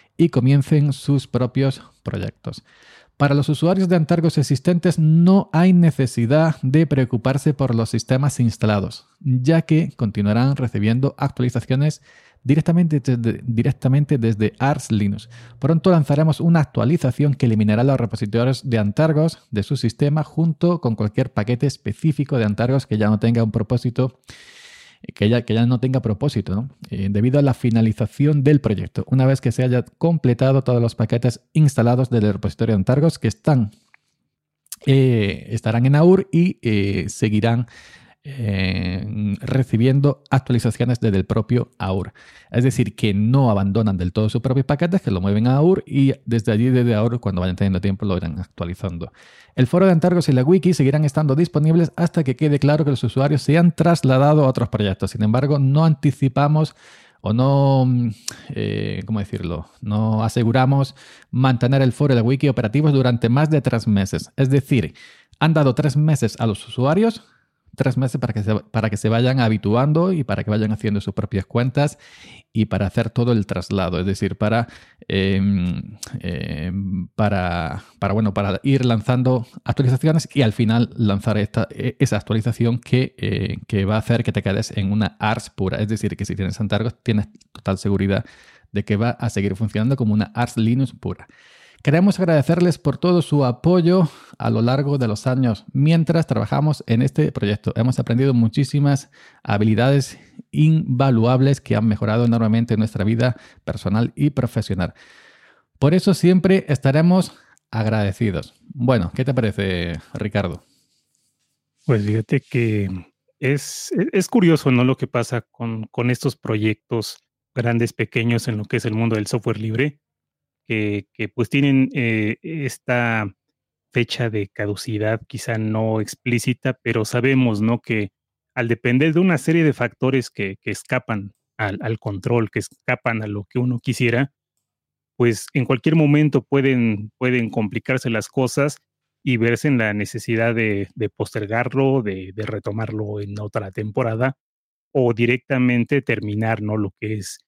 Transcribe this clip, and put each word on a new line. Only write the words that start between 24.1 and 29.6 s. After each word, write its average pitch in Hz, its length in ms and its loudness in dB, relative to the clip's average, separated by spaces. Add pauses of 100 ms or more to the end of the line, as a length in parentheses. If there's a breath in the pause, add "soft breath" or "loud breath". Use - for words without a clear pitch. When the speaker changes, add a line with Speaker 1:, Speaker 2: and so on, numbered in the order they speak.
Speaker 1:
que 104 160 0
ya, 120 140 2
que 107 100 -2
ya 117 120 2
no 123 140 2
tenga 131 220 0
propósito, 104 540 -2
¿no? 127 140 -4 (200)
Eh, 95 200 -4
debido 120 300 2
a - 20 4
la 135 120 4
finalización 117 880 0
del 147 160 6
proyecto, - 480 -4
una 131 180 2
vez 135 140 2
que 120 140 0
se 127 100 -2